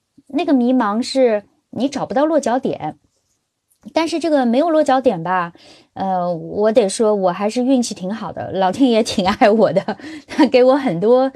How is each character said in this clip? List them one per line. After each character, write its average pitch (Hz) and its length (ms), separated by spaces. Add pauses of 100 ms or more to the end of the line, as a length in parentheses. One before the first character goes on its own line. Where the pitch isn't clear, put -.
(280)
那 311 160
个 311 80
迷 254 220
茫 220 260
是 240 440 (260)
你 254 180
找 233 160
不 175 100
到 269 120
落 320 140
脚 240 180
点。 156 380 (960)
但 320 140
是 330 120
这 330 100
个 285 160
没 233 140
有 330 120
落 311 120
脚 269 180
点 220 220
吧， 175 300 (420)
呃， 185 400
我 165 380
得 214 160
说 214 260
我 190 160
还 196 180
是 247 140
运 254 180
气 233 140
挺 180 180
好 220 200
的， - 200
老 185 200
天 254 180
爷 220 120
挺 - 240
爱 214 220
我 202 240
的， 190 320
<laughs> 311 220
他 - 200
给 247 180
我 262 120
很 254 220
多 247 380